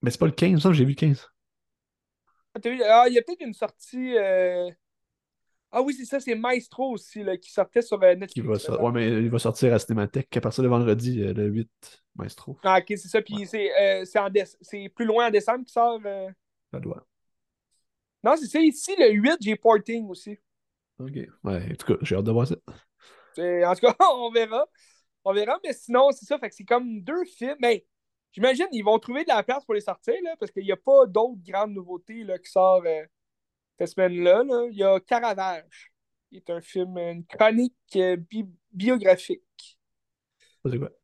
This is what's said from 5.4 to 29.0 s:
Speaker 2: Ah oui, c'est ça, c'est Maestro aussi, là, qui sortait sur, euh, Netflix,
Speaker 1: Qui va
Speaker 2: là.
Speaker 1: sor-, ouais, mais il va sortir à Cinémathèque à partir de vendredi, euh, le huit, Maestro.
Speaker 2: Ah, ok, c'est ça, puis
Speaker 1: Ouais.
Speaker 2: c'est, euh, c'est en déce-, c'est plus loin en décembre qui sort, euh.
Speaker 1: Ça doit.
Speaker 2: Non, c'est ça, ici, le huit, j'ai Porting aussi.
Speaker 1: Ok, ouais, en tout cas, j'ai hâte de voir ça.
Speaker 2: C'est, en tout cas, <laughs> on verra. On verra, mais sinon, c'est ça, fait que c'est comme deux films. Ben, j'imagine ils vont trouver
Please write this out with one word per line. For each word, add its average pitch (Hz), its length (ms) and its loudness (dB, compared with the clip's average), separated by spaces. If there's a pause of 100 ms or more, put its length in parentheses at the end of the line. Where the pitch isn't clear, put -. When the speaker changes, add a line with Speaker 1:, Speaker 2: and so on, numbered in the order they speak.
Speaker 2:
Ah 240 100 0
oui, 277 100 -2
c'est 254 140 -10
ça, 269 140 -4
c'est 247 140 -4
Maestro 247 580 -4
aussi, 214 300 -12
là, 185 140 -4
qui - 140 -18
sortait 208 320 0
sur, 202 200 -4
euh, 180 120 8
Netflix, 185 180 -10
Speaker 1:
Qui 131 80 -8
va 110 140 -2
Speaker 2:
là. 104 40 -2
Speaker 1:
sor-, - 240 -4
ouais, 117 100 0
mais 117 160 0 (140)
il 117 60 0
va 117 100 -2
sortir - 360 2
à 110 40 4
Cinémathèque 110 560 -4
à 120 60 0
partir 117 220 -4
de 123 60 2
vendredi, 120 540 0
euh, 98 120 -4
le 104 140 -2
huit, - 540 -10 (120)
Maestro. - 480 -14
Speaker 2:
Ah, 190 160 4
ok, 185 100 -4
c'est 202 200 -8
ça, 220 120 0
puis 208 160 -12
Speaker 1:
Ouais. 202 80 -10
Speaker 2:
c'est, 196 340 2
euh, 196 280 4
c'est 214 120 0
en 202 120 0
déce-, 196 320 -2
c'est 202 260 -14
plus - 160 -6
loin 226 240 4
en - 20 0
décembre 226 360 0
qui - 60 -20
sort, 233 340 0
euh. 196 240 -10 (420)
Speaker 1:
Ça - 80 -10
doit. - 260 -12 (1160)
Speaker 2:
Non, 254 120 4
c'est 311 100 -8
ça, 294 140 -2
ici, 320 380 0
le 262 140 6
huit, 214 280 2
j'ai 214 160 -4
Porting 226 520 0
aussi. 202 300 -16 (600)
Speaker 1:
Ok, 131 140 -14 (320)
ouais, 98 280 -6
en - 20 -8
tout - 200 -16
cas, - 80 -8
j'ai 131 140 -4
hâte 98 80 -2
de 110 80 -2
voir 117 140 0
ça. 156 100 -6 (800)
Speaker 2:
C'est, 175 320 0
en 180 80 2
tout 226 120 2
cas, 233 120 6
<laughs> 349 160 6
on 240 160 -6
verra. 226 360 0 (580)
On 196 100 0
verra, 214 280 -2
mais 320 120 -8
sinon, 254 380 2
c'est 269 120 -8
ça, 285 140 -4
fait 226 100 -10
que - 60 -16
c'est 202 100 -20
comme 240 380 -2
deux 320 220 -6
films. 285 360 -10
Ben, 240 180 0 (540)
j'imagine 262 400 0
ils 220 120 -6
vont 214 140 4
trouver 254 260 -6